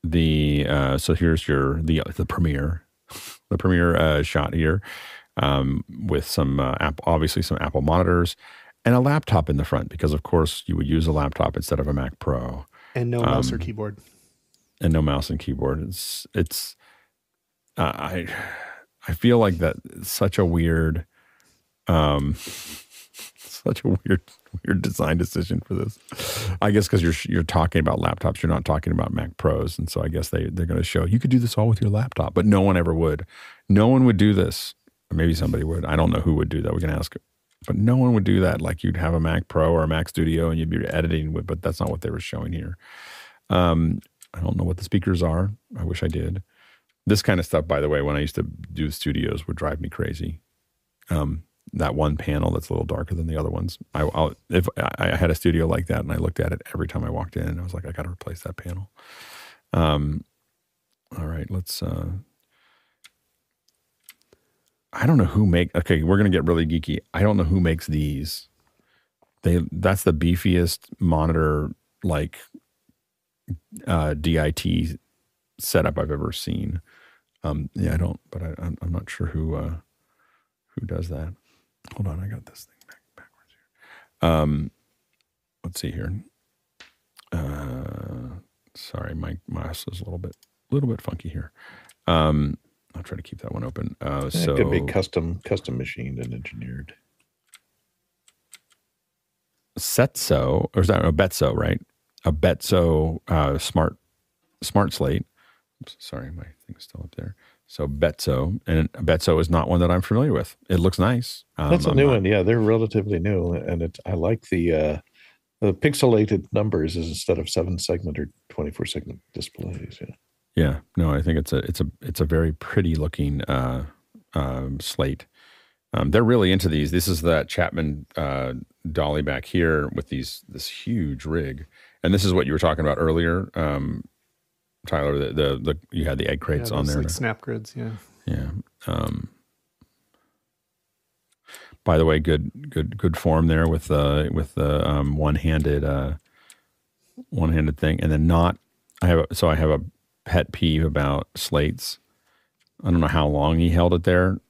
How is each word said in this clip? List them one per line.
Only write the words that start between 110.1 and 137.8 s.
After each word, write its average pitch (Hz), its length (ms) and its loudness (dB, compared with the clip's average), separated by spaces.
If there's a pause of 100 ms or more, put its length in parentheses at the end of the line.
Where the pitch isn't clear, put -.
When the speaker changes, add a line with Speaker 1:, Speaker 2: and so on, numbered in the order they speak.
Speaker 1:
with. - 240 -4 (120)
It 92 100 2
looks 90 200 2
nice. 120 460 0 (120)
Um, 147 140 -2
Speaker 3:
That's 170 160 2
a 160 40 2
Speaker 1:
I'm 139 60 2
Speaker 3:
new 139 100 6
Speaker 1:
not 135 60 4
Speaker 3:
one. 101 120 2
Yeah, 98 180 4
they're 113 180 4
relatively 107 580 2
new, 87 360 0
and 82 280 -4
it, 82 240 -6
I 95 60 -4
like 92 380 -2
the, 85 220 2
uh, 76 260 0 (640)
the 101 120 2
pixelated 110 800 2
numbers 90 440 0
is 82 120 -2
instead 80 300 -2
of 80 100 -6
seven 87 300 -2
segment 85 400 -4
or 73 100 -6 (220)
twenty-four - 360 -6
segment - 340 -10 (120)
displays. - 680 -12
Yeah. - 140 -16 (420)
Speaker 1:
Yeah. 71 240 2 (160)
No, 82 160 4
I 71 100 0
think 78 160 2
it's 73 140 -2
a, 67 60 0
it's - 220 -4
a, 71 60 0 (160)
it's - 180 -8
a 76 60 4
very 80 260 2
pretty 85 420 0
looking, 71 480 -2
uh, 64 440 -2 (480)
um, 65 440 -4
slate. - 480 -4 (680)
Um, 71 160 0
they're 110 120 6
really 110 300 6
into 95 160 2
these. 76 220 0
This 87 180 0
is 80 140 0
that 82 260 2
Chapman, 76 580 -2 (100)
uh, 67 380 -4 (380)
dolly 76 300 0
back 69 240 -4
here 80 480 2
with - 160 -6
these, - 380 -8
this 65 200 -12
huge 76 560 -4
rig. 76 420 -4 (360)
And 87 100 4
this 98 120 4
is 92 100 2
what 76 120 4
you 71 60 0
were 78 60 0
talking 80 260 2
about 73 140 0
earlier, 82 560 2
um, 73 500 -2 (800)
Tyler, 71 320 0
the, 71 140 -2
the, 71 260 2
the, 76 200 -2 (140)
you 78 120 -2
had 69 140 -2
the - 100 -2
egg 71 120 -4
crates 73 300 -2
Speaker 2:
Yeah, - 60 -2
Speaker 1:
on 71 100 0
Speaker 2:
those, 73 80 -2
Speaker 1:
there. 73 100 0
Speaker 2:
like, 78 60 -4
snap 113 300 -4
grids, 113 360 -8
yeah. 113 160 -8 (340)